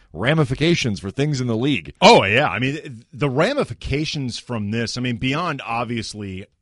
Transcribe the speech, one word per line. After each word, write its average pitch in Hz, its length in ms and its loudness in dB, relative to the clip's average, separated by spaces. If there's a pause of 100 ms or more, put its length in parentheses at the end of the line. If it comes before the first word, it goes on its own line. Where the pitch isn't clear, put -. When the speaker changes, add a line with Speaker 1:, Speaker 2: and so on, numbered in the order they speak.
(140)
Speaker 1:
ramifications 135 840 0
for 98 100 -8
things 135 320 -2
in 127 60 -2
the 113 100 0
league. 113 420 -2
Speaker 2:
Oh, 190 260 10
yeah. 196 220 4
I 95 120 -2
mean, 135 520 -6
the 143 180 -2
ramifications 147 1080 -2
from 107 320 -6
this, 113 280 -2
I 123 40 -4
mean, 123 160 -2
beyond, 139 480 -2
obviously, 107 800 -6 (160)